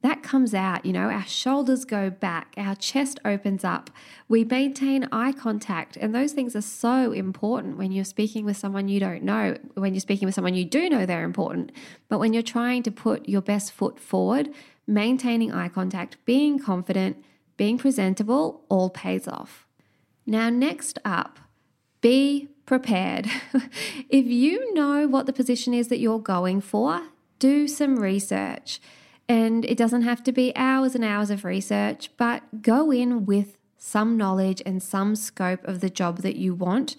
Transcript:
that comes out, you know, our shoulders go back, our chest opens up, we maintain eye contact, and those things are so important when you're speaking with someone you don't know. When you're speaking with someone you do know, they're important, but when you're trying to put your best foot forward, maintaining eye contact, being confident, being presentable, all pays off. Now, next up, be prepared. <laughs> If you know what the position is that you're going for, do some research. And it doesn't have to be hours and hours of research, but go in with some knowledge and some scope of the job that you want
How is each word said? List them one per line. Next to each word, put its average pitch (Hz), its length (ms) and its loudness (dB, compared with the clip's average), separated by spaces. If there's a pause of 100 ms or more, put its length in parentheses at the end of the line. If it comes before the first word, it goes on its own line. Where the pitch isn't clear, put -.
that 294 200 0
comes 254 300 2
out, 190 320 -2
you 190 80 0
know, 185 160 0
our 190 180 -4
shoulders 262 580 0
go 196 260 -2
back, 180 460 -6
our 196 180 -4
chest 269 500 -2
opens 202 400 -2
up, 180 240 -4 (400)
we 226 160 4
maintain 269 680 0
eye 247 200 0
contact, 214 640 -6
and 214 160 -4
those 277 200 0
things 247 240 -4
are 208 40 -2
so 240 520 0
important 190 640 -4
when 190 140 -2
you're 190 120 -2
speaking 214 400 -4
with 208 120 -2
someone 196 320 -4
you 202 100 2
don't 185 240 -2
know. 202 340 0 (180)
When 190 200 -2
you're 190 60 -2
speaking 196 260 -2
with 190 80 -2
someone 180 200 0
you 185 100 0
do 311 260 0
know, 220 160 2
they're 170 160 -2
important, 175 480 -4 (380)
but 214 100 0
when 220 140 2
you're 233 100 2
trying 240 400 -2
to 240 80 -4
put - 380 -2
your 196 140 2
best 202 280 -2
foot - 300 -4
forward, 220 500 0 (380)
maintaining 233 640 2
eye 175 160 -4
contact, 185 560 -6
being 285 340 4
confident, 190 640 -2 (340)
being 214 220 2
presentable, 240 880 0
all 185 220 2
pays 185 380 -6
off. - 400 -14 (580)
Now, 226 240 0
next 262 540 -2
up, - 340 -4 (640)
be 277 480 4 (180)
prepared. 196 640 0 (240)
<laughs> - 180 2 (380)
If 269 180 4
you 311 480 2
know 294 340 2
what 269 180 2
the 269 60 -2
position 247 400 0
is 240 160 0
that 240 100 0
you're 226 200 2
going 185 420 0
for, 277 420 0 (360)
do 294 280 4
some 285 320 0
research. 196 800 -2 (520)
And 226 320 2
it 233 140 0
doesn't 233 240 2
have 240 220 0
to 262 60 2
be 254 240 2
hours 262 400 2
and 240 80 0
hours 208 280 0
of 202 120 -2
research, 196 760 -2
but 233 420 -2
go 262 300 4
in 247 340 2
with 202 320 0 (220)
some 220 400 0
knowledge 190 480 2
and 185 160 -2
some 202 340 0
scope 185 480 -4
of 180 160 -6
the 190 80 0
job 180 300 -2
that 190 180 -2
you 185 180 -2
want 185 440 0